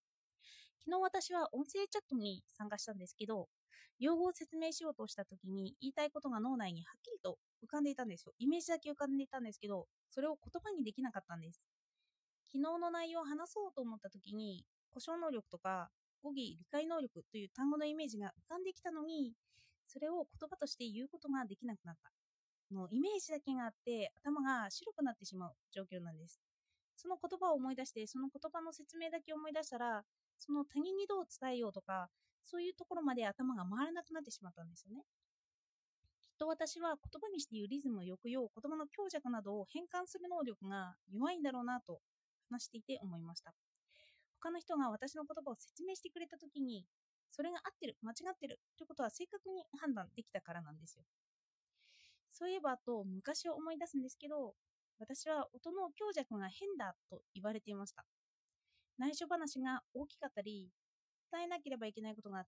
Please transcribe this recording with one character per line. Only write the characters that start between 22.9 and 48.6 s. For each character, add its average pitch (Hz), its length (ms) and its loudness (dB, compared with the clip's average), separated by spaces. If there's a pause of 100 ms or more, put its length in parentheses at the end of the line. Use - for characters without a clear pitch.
イ 220 80 4
メ 359 120 6
ー 415 100 2
ジ - 100 -4
だ 294 100 0
け 277 140 0
が 247 100 0
あ 226 40 0
っ - 20 -4 (140)
て、 226 320 2
頭 294 260 2
が 247 280 4
白 - 240 -6
く 294 100 2
な 247 80 4
っ - 40 -6
て 190 100 -12
し 185 100 -8
ま 180 120 -4
う 131 40 -10 (180)
状 196 120 -4
況 185 200 -6
な 170 100 -6
ん 160 40 -10
で 160 100 -14
す。 - 140 -18 (560)
そ - 120 -8
の 359 120 0
言 349 180 -4
葉 359 140 8
を - 20 10
思 262 160 4
い 254 60 0
出 262 80 -2
し - 80 -8
て、 220 140 -4
そ 254 120 -6
の 269 100 2
言 294 220 -6
葉 330 120 -4
の 320 100 -6
説 320 240 -12
明 330 140 -2
だ 330 100 0
け 311 140 -4
思 311 140 -2
い 302 40 -2
出 311 100 2
し 302 60 -4
た 240 100 -2
ら、 233 240 2 (360)
そ - 140 -2
の 285 120 6
他 285 160 0
人 370 160 4
に 392 100 4
ど 392 140 4
う 339 80 2
伝 262 240 -2
え 254 60 2
よ 226 100 2
う 190 40 -4
と 190 100 -6
か、 185 260 0 (340)
そ - 160 -4
う 349 40 2
い 370 80 2
う - 40 -2
と 349 120 -8
こ 359 100 0
ろ 330 60 2
ま 269 120 6
で 233 120 4
頭 254 280 2
が 185 100 0
回 220 220 2
ら 339 60 0
な 359 100 -2
く - 120 -8
な 320 60 -2
っ - 20 -6
て 247 80 -10
し - 120 -10
ま 180 80 -6
っ - 40 -14
た 170 100 -12
ん 165 60 -10
で 170 60 -16
す - 120 -20
よ 220 80 -10
ね。 330 60 -12
き - 1300 -20
っ - 40 -20
と 302 100 2
私 320 320 0
は 330 160 2
言 - 240 -10
葉 427 80 -4
に 370 120 -2
し 294 60 -2
て 220 100 -6
言 208 80 0
う 202 40 -2
リ 277 120 0
ズ 269 100 0
ム、 202 100 0
抑 180 240 -4
揚、 247 160 0
言 226 100 0 (200)
葉 320 60 0
の 311 120 -2
強 403 200 -2
弱 294 220 -2
な 220 120 2
ど 202 180 0
を 190 60 -2
変 339 180 -4
換 359 220 -2
す 370 120 -8
る 359 100 -6
能 349 140 2
力 214 240 -2
が 190 300 -4 (160)
弱 262 200 2
い 359 60 0
ん 311 40 0
だ 277 100 4
ろ 247 80 0
う 240 40 0
な 247 160 0
と 170 200 -8 (500)
話 240 140 -2
し - 40 -8
て 233 100 -8
い 220 40 -10
て 269 200 -2
思 180 160 -4
い 165 40 -6
ま 170 140 -8
し - 60 -10
た。 170 120 -18 (920)
他 330 60 0
の 339 100 0
人 339 160 0
が 262 140 6
私 233 240 -4
の 302 100 -4
言 302 180 -6
葉 277 100 -2
を - 20 -2
説 - 300 -12
明 381 100 -2
し - 80 -10
て 359 80 -8
く - 80 -8
れ 339 80 -4
た - 100 -16
時 294 240 -8
に、 226 240 -2 (460)
そ - 120 -4
れ 330 80 2
が 349 140 -2
合 381 80 -4
っ - 80 -20
て 320 60 -4
る、 - 160 -4
間 220 100 -4
違 - 20 -4 (160)
っ 370 80 -4
て 285 80 -6
る - 140 -6 (160)